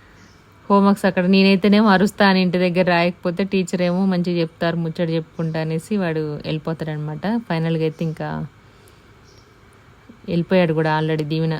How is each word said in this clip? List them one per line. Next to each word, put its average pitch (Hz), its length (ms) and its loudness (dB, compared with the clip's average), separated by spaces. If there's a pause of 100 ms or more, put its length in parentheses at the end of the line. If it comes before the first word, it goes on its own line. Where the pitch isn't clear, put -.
(640)
హోంవర్క్స్ 202 400 2
అక్కడ 180 200 0
నేనైతేనేమో 196 640 4
అరుస్తా 196 380 4
అని 190 140 4
ఇంటి 180 160 0
దగ్గర 180 320 2
రాయకపోతే 175 540 0
టీచర్ 185 380 -2
ఏమో 180 240 0
మంచిగా 175 340 0
చెప్తారు, 165 380 -2
ముచ్చట 165 320 -4
చెప్పుకుంటా 160 520 -4
అనేసి 160 360 -6
వాడు 160 260 -2 (220)
వెళ్ళిపోతాడనమాట. 156 800 -6 (220)
ఫైనల్‌గా 165 420 -2
అయితే 160 160 -8
ఇంకా 156 240 -6 (2000)
వెళ్ళిపోయాడు 170 460 2
కూడా 156 200 0
already. 156 380 0
దీవెన 160 280 -2